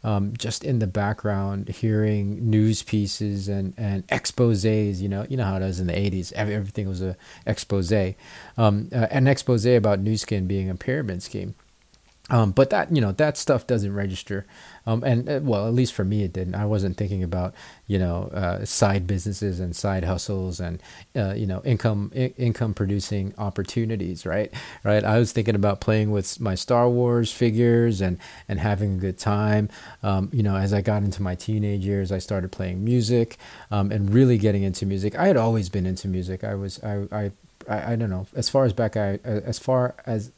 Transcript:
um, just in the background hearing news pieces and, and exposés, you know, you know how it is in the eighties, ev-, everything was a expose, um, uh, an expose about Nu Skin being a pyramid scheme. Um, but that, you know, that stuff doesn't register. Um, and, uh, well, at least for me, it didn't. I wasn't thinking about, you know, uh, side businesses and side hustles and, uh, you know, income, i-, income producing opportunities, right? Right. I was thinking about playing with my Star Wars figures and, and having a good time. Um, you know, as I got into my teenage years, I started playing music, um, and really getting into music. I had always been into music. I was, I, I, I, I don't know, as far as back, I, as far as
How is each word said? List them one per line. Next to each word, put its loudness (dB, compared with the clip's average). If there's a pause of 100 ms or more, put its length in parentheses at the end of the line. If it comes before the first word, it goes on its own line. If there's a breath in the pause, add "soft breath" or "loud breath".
um, 0
just -6
in 0
the 0
background -2
hearing 0
news 4
pieces -2
and, -2
and -2
exposés, 2
you -2
know, -2
you -2
know 0
how 0
it -2
is -2
in 0
the 0
eighties, -2
ev-, -2
everything -4
was -4
a -4 (300 loud breath)
expose, 0 (640 loud breath)
um, 4
uh, 2
an 4
expose 2
about 4
Nu 0
Skin -2
being 0
a -4
pyramid -4
scheme. -8 (760)
Um, 6
but 6
that, 2
you 4
know, 2
that 2
stuff 2
doesn't 0
register. -4 (420 loud breath)
Um, 0
and, 0
uh, 0
well, 0
at 0
least 2
for -2
me, 2
it -4
didn't. -4
I -2
wasn't 0
thinking -2
about, -2 (320 loud breath)
you 0
know, 0 (100)
uh, -2
side 2
businesses -4
and -6
side -2
hustles -4
and, -6 (340 loud breath)
uh, -2
you -4
know, -4
income, 0
i-, -2
income -2
producing -2
opportunities, -4
right? -2 (320 loud breath)
Right. 4
I 4
was 4
thinking 0
about 2
playing 2
with -2
my -2
Star 4
Wars 2
figures 4
and, 0 (280 loud breath)
and -2
having 0
a -2
good -2
time. 2 (320 loud breath)
Um, 0
you 0
know, 2
as 2
I 2
got 0
into -2
my -2
teenage -2
years, -2
I -2
started -4
playing -4
music, 2 (320 loud breath)
um, 0
and 0
really 6
getting 2
into -2
music. -2
I 4
had 4
always 0
been -2
into -4
music. -4
I -6
was, -8
I, -4
I, -4 (360)
I, -4
I 0
don't -2
know, -4
as -4
far 4
as 2
back, 0
I, 0
as -4
far 0 (100)
as -4